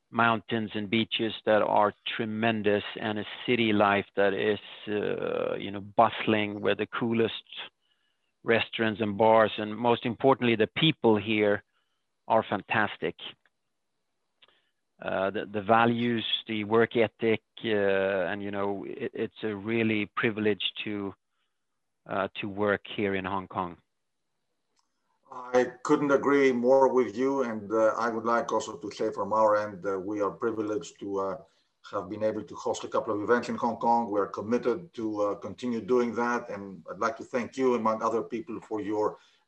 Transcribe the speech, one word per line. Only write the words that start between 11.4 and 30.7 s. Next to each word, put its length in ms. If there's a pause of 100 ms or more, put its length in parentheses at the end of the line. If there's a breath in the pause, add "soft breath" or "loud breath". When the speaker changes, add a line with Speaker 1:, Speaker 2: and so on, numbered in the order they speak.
Speaker 1:
are 220
fantastic. 640 (1900)
Uh, 300
the, 220
the 80
values, 640 (240)
the 160
work 320
ethic, 460 (220)
uh, 640
and, 120
you 80
know, 380
it, 260
it's 300
a 100
really 600
privilege 480 (200)
to, 300 (920)
uh, 200 (120)
to 80
work 320 (160)
here 180
in 120
Hong 200
Kong. 300 (1500)
Speaker 2:
I 360 (180)
couldn't 260
agree 420
more 360
with 260
you, 280
and, 280
uh, 280
I 100
would 160
like 260
also 260
to 140
say 220
from 200
our 240
end 260
that 180
we 200
are 100
privileged 720